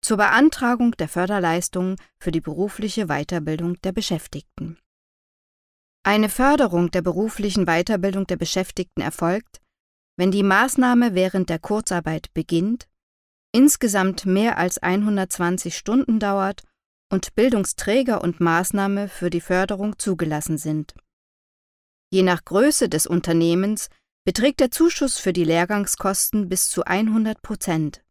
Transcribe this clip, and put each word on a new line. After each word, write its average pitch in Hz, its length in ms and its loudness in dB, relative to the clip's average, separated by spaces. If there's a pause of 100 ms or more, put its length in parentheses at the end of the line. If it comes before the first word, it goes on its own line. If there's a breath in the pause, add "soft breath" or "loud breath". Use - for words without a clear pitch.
zur 220 160 -2
Beantragung 240 720 4
der 160 180 -4
Förderleistungen 185 880 -2 (200 soft breath)
für - 140 -4
die 160 80 0
berufliche 190 680 -4
Weiterbildung 156 720 -4
der 185 100 -4
Beschäftigten. 160 880 -8 (1200)
Eine 214 260 2
Förderung 233 640 2
der 180 100 -2
beruflichen 190 640 -2
Weiterbildung 185 640 0
der 175 100 -4
Beschäftigten 180 640 -4
erfolgt, 180 580 -4 (580)
wenn 185 140 2
die 202 120 2
Maßnahme 240 680 4
während 185 360 0
der 165 100 -2
Kurzarbeit 170 760 -4
beginnt, 175 540 -2 (640)
insgesamt 202 760 4
mehr 196 320 2
als 180 200 -2
einhundertzwanzig 185 1000 -2
Stunden 247 440 2
dauert 196 440 -2 (480)
und - 240 -2
Bildungsträger 233 880 2
und 170 160 -4
Maßnahme 196 680 0
für 180 200 -4
die 170 120 -4
Förderung 196 560 -2
zugelassen 160 600 -2
sind. 156 360 -6 (1160)
Je - 120 4
nach 175 220 2
Größe 226 440 2
des 160 180 -2
Unternehmens 170 840 0 (340)
beträgt 233 360 0
der 254 120 2
Zuschuss 320 460 0
für 185 160 -2
die 175 100 0
Lehrgangskosten 190 1080 -2
bis 185 200 -2
zu - 140 -4
hundert 220 580 0
Prozent. 160 680 -4